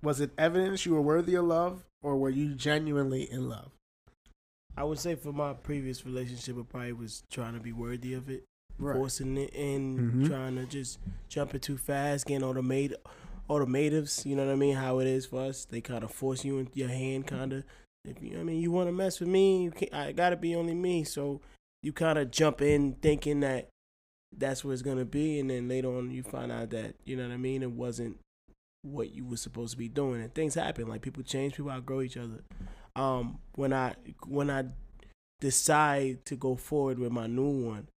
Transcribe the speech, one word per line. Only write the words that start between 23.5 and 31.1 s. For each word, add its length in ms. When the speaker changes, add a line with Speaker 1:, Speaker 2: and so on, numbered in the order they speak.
Speaker 2:
that's 260
what 60
it's 120
gonna 220
be, 360
and 100
then 160
later 220
on 240
you 100
find 300
out 180
that, 240
you 120
know 100
what 80
I 40
mean, 260
it 80
wasn't 480
what 300
you 140
were 100
supposed 360
to 40
be 120
doing. 340
And 100
things 220
happen, 320
like, 160
people 220